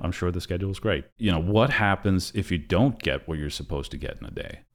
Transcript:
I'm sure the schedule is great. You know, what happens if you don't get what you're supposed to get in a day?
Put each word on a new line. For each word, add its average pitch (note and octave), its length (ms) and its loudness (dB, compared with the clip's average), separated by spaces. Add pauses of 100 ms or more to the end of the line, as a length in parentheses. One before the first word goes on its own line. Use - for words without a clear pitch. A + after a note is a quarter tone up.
I'm F2 100 -2
sure F2+ 200 -2
the F2 100 -4
schedule F#2 300 -4
is F#2+ 80 -8
great. F2 260 0 (120)
You G#2 140 2
know, E2 80 2
what G#2+ 300 4
happens G2 640 2
if - 180 -2
you F2+ 60 2
don't F#2 420 2
get C#2 280 -2
what D#2+ 100 -4
you're D2 140 -4
supposed C#2+ 400 -6
to - 60 -8
get - 220 -8
in - 60 -12
a - 60 -12
day? - 300 -10 (140)